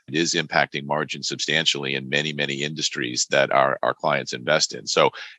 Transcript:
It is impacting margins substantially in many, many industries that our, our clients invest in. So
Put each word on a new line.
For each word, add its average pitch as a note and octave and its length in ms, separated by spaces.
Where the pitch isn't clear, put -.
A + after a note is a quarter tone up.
It - 60
is E2 200
impacting D2 500
margins D2 440
substantially C#2+ 680
in C2 140
many, D2 240
many C#2+ 320
industries D2+ 680
that C#2 220
our, C2+ 300
our B1+ 120
clients C#2+ 380
invest C#2 420
in. A1+ 120
So D2+ 240